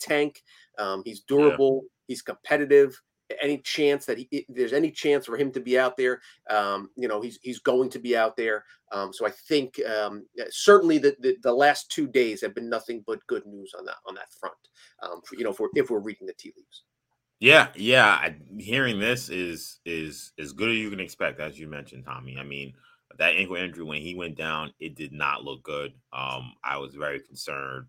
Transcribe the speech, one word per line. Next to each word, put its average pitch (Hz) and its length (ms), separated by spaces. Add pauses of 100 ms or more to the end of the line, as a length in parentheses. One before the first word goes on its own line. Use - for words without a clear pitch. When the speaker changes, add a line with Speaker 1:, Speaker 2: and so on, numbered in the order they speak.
Speaker 1:
tank. 147 420 (360)
Um, 95 260
he's 110 240
Speaker 2:
Yeah. 139 80
Speaker 1:
durable. 139 460 (240)
He's 123 160
competitive. 143 800 (420)
Any 147 160
chance 143 480
that 117 100
he, 127 160
i-, 143 160
there's 120 240
any 156 200
chance 143 340
for 113 100
him 139 160
to 131 80
be 123 160
out 131 200
there, 127 240 (280)
um, 101 480
you 123 120
know, 107 120
he's, 117 220
he's 123 160
going 127 320
to 127 80
be 120 180
out 110 200
there. 110 280 (280)
Um, 98 200
so 110 140
I 104 40
think, 139 540
um, 104 400 (160)
uh, 117 100
certainly 196 480
the, 143 200
the, 190 240
the 123 100
last 139 380
two 151 160
days 120 340
have 104 140
been 120 160
nothing 117 380
but 110 180
good 104 180
news 101 320
on 92 100
that, 95 100 (100)
on 95 80
that 95 180
front, 87 220 (480)
um, 85 240
for, - 80
you - 80
know, 110 80
if 95 80
we're, 104 160
if 139 160
we're 113 80
reading 101 300
the 90 60
tea - 220
leaves. - 280 (560)
Speaker 2:
Yeah, 135 340
yeah. 117 320
I, 80 300 (220)
hearing 113 420
this 120 280
is, 87 560
is 80 540
as 71 140
good 104 180
as 113 60
you 107 140
can 98 100
expect, 85 400
as 76 180
you 78 80
mentioned, 69 380
Tommy. 65 340
I 67 60
mean, 69 280 (460)
that 80 160
ankle 90 220
injury, 87 280
when 76 160
he 85 140
went 85 220
down, 78 440
it 78 140
did 71 180
not 73 320
look 65 180
good. 71 300 (200)
Um, 65 500
I 65 160
was 69 160
very 71 260
concerned, 65 680